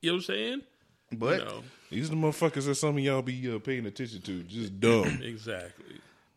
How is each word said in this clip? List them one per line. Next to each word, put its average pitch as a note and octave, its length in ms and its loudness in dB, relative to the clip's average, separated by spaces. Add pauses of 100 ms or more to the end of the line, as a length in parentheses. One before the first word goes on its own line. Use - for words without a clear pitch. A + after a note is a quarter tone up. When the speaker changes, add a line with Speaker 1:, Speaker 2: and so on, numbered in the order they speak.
Speaker 1:
You E3 100 2
know F3 40 2
what F#3 40 2
I'm F3+ 60 -4
saying? A3+ 380 -2 (500)
Speaker 2:
But B2 280 2
Speaker 1:
You - 40 -6
know. G#2+ 180 -10 (280)
Speaker 3:
These B2 200 -2
are D#3 40 -2
the - 60 0
motherfuckers D3+ 460 2
that C#3+ 80 2
some D3 220 2
of C3+ 80 2
y'all C3+ 180 2
be, B2+ 320 -2
uh, G#2+ 60 -2
paying B2 260 -2
attention A2 360 -8
to. F#2 220 -4
Just G2 360 -6
dumb. A2+ 400 6
Speaker 1:
<clears throat> - 20 -8
Exactly. G#2+ 800 -10 (360)